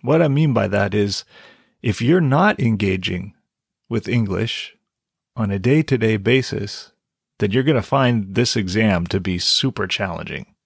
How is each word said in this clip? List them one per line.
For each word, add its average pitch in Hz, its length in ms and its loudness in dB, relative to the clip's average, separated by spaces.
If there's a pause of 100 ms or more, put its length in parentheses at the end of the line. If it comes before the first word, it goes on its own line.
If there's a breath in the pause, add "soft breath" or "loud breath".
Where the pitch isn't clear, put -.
What 151 200 2
I 160 60 4
mean 143 240 4
by 107 160 2
that 101 260 0
is, 104 300 0 (580 loud breath)
if 113 200 -2
you're 151 180 4
not 165 400 2
engaging 98 760 -2 (520)
with 113 220 -4
English 110 680 -2 (640)
on 107 120 -2
a 98 80 -2
day-to-day 120 600 2
basis, 107 760 -2 (460)
then - 140 -2
you're 127 120 2
gonna 135 180 2
find 117 540 0
this 120 220 0
exam 95 500 2
to - 140 -2
be 87 180 -2
super - 480 -2
challenging 82 680 -8 (100)